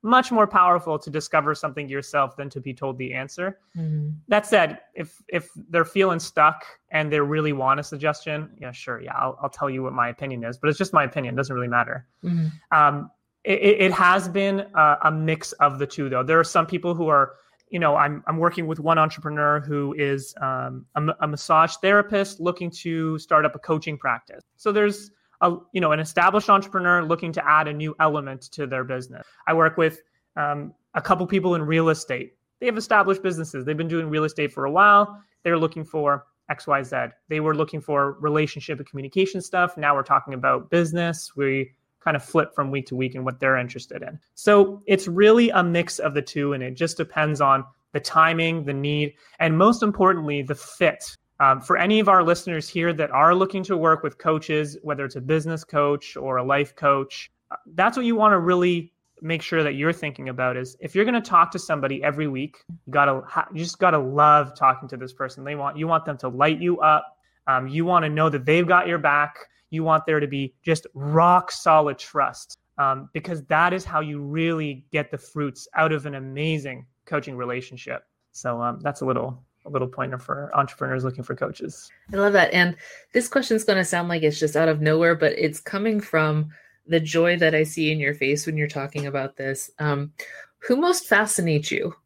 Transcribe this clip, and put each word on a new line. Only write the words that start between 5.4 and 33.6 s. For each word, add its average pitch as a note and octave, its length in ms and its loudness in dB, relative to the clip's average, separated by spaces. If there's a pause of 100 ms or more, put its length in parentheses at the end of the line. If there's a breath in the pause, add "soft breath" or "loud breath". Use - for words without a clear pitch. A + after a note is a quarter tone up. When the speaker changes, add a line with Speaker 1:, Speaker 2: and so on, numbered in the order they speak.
Speaker 1:
they're E3 160 2
feeling F#3 340 0
stuck D#3 460 2 (260)
and D3+ 220 -2
they D3+ 80 2
really D3+ 320 0
want C3+ 260 0
a D3 60 -8
suggestion, D3+ 720 -6
yeah, B2 140 -14
sure, B2 280 -10
yeah, - 140 -12
I'll, C3 260 -4
I'll C#3 100 -6
tell C#3 200 -6
you C3 140 -6
what C3 80 -6
my B2 160 -2
opinion B2+ 340 -8
is, B2 160 -10
but D3 100 -2
it's D3 100 -2
just F#3 140 -4
my D3 120 4
opinion. B2+ 300 -6
It - 20 -2
doesn't C3+ 180 -4
really B2 140 -4
matter. A#2+ 400 -2 (160)
Speaker 2:
Mm-hmm. E3+ 220 -2 (300 loud breath)
Speaker 1:
Um, D3 360 2 (320)
it, - 160 0
it, G3+ 220 4
it F#3 100 4
has F3+ 360 2
been G3 460 -2
a, D3+ 300 6
a D#3 80 4
mix D#3 400 -4
of C#3 260 0
the C#3 80 -2
two, C#3 220 -8
though. C3 160 -2
There D#3+ 160 4
are D#3+ 40 2
some E3 220 0
people F3 300 -4
who E3 100 -2
are, C#3 280 2 (360 soft breath)
you F3 80 -6
know, D3+ 160 4
I'm, D3 320 0
I'm E3 120 -2
working E3+ 280 0
with D#3 140 -6
one D#3+ 180 2
entrepreneur D3+ 600 0
who C#3+ 360 -4
is, C#3 460 -4
um, C3 420 -6 (120)
a, D3+ 100 -2 (140)
a D3+ 80 0
massage D#3+ 480 2
therapist G3 640 0
looking F3 320 -4
to D#3+ 480 -4
start D3+ 240 2
up D3+ 100 0
a D3+ 60 -14
coaching D#3 360 -4
practice. - 460 -6 (140)
So G#3 160 -2
there's G#3 380 0 (300)
a, F3 160 2 (160)
you F#3 80 -2
know, D#3+ 100 2
an D3+ 80 2
established F3+ 520 2
entrepreneur F#3 520 2
looking E3 300 -2
to - 120 -6
add D#3 220 4
a D3+ 60 -6
new D3+ 260 -6
element D3 440 -2 (100)
to D3 120 -8
their C3 200 -4
business. B2+ 420 -10 (220 soft breath)
I E3 60 2
work D#3+ 220 4
with, D#3+ 260 0 (340)
um, D3 360 -4 (220)
a D#3 80 -2
couple F3+ 240 0
people F3+ 300 0
in D#3+ 60 -2
real D#3+ 260 2
estate. - 480 -4 (240)
They B3 60 -4
have A3+ 100 -2
established G3 480 2
businesses. D#3+ 400 -6